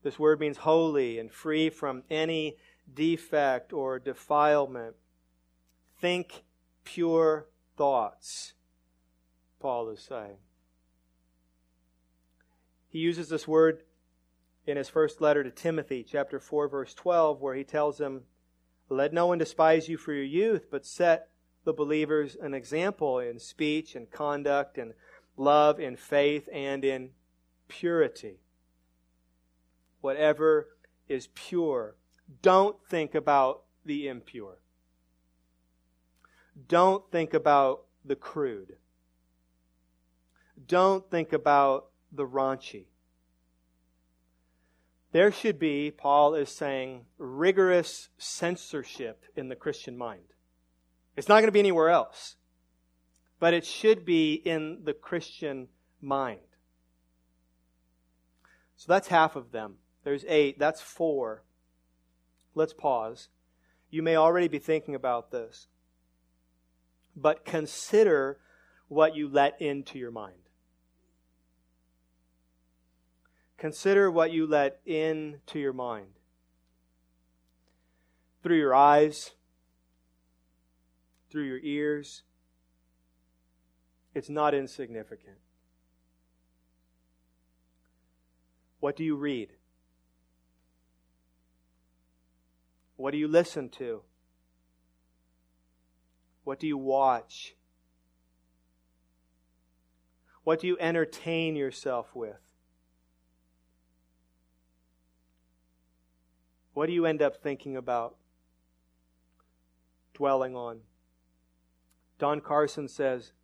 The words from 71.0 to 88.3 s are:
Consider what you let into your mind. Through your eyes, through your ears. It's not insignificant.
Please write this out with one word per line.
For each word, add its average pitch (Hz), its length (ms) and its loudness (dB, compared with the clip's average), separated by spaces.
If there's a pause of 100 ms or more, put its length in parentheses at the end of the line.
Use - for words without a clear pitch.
Consider 196 520 2
what 165 220 2
you 160 160 0
let 143 380 2
into 156 720 -6
your 139 140 -4
mind. 113 400 -10 (2250)
Through 170 160 2
your 139 160 2
eyes, 147 580 6 (2000)
through 151 140 -6
your 131 160 -8
ears. 147 640 -6 (1900)
It's 139 140 -8
not 147 240 0
insignificant. 117 840 -10 (3500)